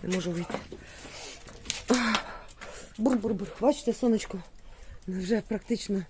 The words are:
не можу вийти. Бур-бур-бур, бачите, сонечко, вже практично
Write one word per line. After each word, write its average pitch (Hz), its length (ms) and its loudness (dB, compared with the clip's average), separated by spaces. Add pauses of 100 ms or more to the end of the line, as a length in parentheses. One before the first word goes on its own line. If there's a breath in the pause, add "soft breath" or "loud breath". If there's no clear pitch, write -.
не 185 120 0
можу 175 160 0
вийти. 175 220 -2 (2500 loud breath)
Бур-бур-бур, 214 500 4 (140)
бачите, 240 320 4
сонечко, 220 440 4 (720 loud breath)
вже 185 340 2
практично 202 680 0